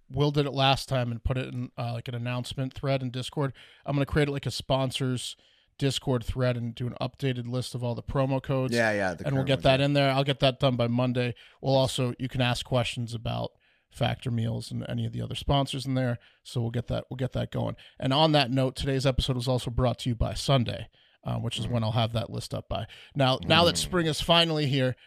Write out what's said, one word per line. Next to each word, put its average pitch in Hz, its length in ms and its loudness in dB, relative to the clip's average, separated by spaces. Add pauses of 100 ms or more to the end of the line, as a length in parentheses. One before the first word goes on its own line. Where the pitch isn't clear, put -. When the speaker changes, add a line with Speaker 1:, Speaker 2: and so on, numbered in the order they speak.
Speaker 1:
Will 143 220 2
did 143 160 2
it 135 60 -4
last 135 360 2
time 123 220 -2
and 113 120 -6
put 127 140 -2
it 131 160 -4
in, 123 240 -6
uh, 120 160 -6
like, 117 140 -8
an 123 80 -8
announcement 123 580 -4
thread 135 300 -2
in 127 80 -4
Discord. 127 420 -4 (320)
I'm 143 120 -2
gonna 139 100 2
create, 147 220 2
like, 139 180 -6
a 127 60 -2
sponsors 131 840 -2 (400)
Discord 131 460 0
thread 123 340 0
and 117 180 -6
do 123 120 -6
an 120 140 -6
updated 127 480 -2
list 123 260 -4
of 123 80 -4
all 120 140 -2
the 113 60 -8
promo 135 380 0
codes. 131 340 0
Speaker 2:
Yeah, 113 180 4
yeah, 95 220 0
the - 120 -8
Speaker 1:
And 139 80 0
we'll 135 60 2
Speaker 2:
current 131 80 0
Speaker 1:
get 139 80 4
Speaker 2:
ones, - 80 -8
Speaker 1:
that 135 160 6
Speaker 2:
yeah. 139 60 4
Speaker 1:
in 143 80 2
there. 139 180 4
I'll 135 120 2
get 135 160 0
that 131 200 2
done 131 160 4
by 120 100 2
Monday. 123 480 0 (260)
We'll 135 140 2
also, 131 440 2
you 131 100 -6
can 127 140 -2
ask 123 220 0
questions 120 500 0
about 117 360 -4 (400)
Factor 120 400 -2
Meals 117 400 -2
and 117 180 -6
any 120 160 -4
of 113 80 -4
the 120 100 -6
other 117 120 -8
sponsors 139 520 0
in 135 80 -2
there. 123 240 0 (260)
So - 160 -4
we'll 117 100 -2
get 120 180 -4
that, 117 220 -4
we'll 127 60 -8
get 127 160 -4
that 117 180 -4
going. 117 240 -4 (240)
And 131 140 -2
on 156 200 6
that 139 180 4
note, 131 260 0
today's 135 300 -2
episode 131 300 2
was 123 120 -2
also 127 220 0
brought 120 300 0
to 131 100 -2
you 117 40 0
by 110 200 -2
Sunday, 123 540 0 (360)
uh, 120 140 -2
which 113 200 -4
is 117 60 -4
Speaker 2:
Mm-hmm. 120 100 -2
Speaker 1:
when 113 100 0
I'll 110 80 -2
have 113 200 0
that 110 180 -4
list 113 240 -8
up 104 140 -8
by. - 180 -6 (300)
Now, 131 280 2
now 160 200 6
that 170 100 4
Speaker 2:
Mm. 175 40 -2
Speaker 1:
spring 175 280 0
is 156 140 -2
finally 165 460 2
here, 127 280 2 (120)